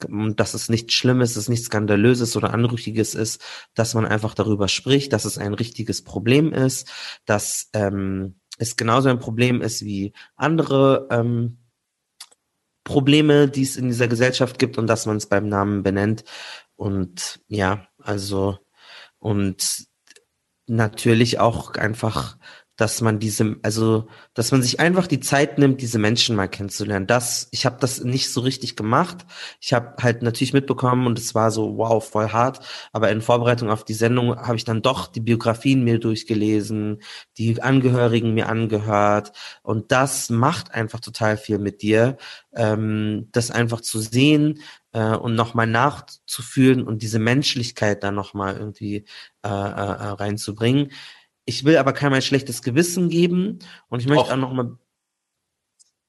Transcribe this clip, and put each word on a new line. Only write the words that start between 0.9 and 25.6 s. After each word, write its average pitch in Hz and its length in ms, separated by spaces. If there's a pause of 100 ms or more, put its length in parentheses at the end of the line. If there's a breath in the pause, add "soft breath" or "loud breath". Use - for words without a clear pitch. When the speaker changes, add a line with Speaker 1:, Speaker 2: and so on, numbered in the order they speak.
Speaker 1:
Schlimmes, 123 380
es - 40
ist 107 140
nichts 120 160
Skandalöses 110 680
oder 104 200
Anrüchiges 113 600
ist, - 300 (300 loud breath)
dass 113 200
man 113 120
einfach 107 280
darüber 101 340
spricht, 139 440
dass 107 140
es 101 100
ein 101 160
richtiges 107 500
Problem 131 520
ist, 131 360 (360 loud breath)
dass, - 480
ähm, 98 680 (160)
es - 200
genauso 123 340
ein 123 100
Problem 123 400
ist 113 240
wie 101 300 (200 loud breath)
andere, 139 760
ähm, 120 480 (1300)
Probleme, 147 640
die 131 160
es 131 120
in 127 120
dieser 120 200
Gesellschaft 120 500
gibt 120 200
und 113 80
dass 110 180
man 107 140
es 104 80
beim 101 200
Namen 101 360
benennt. 101 420 (500 loud breath)
Und 98 760
ja, 98 380 (120)
also, 98 600 (580 loud breath)
und 101 720 (800)
natürlich 117 720
auch - 360
einfach, - 640 (380 loud breath)
dass - 240
man 110 180
diese, 107 440
also, 110 440 (280 loud breath)
dass 120 180
man 131 100
sich 120 160
einfach 180 300
die 139 100
Zeit 143 400
nimmt, 135 220